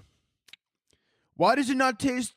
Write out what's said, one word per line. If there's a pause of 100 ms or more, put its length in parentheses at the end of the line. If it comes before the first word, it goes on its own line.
(1400)
Why
does
it
not
taste,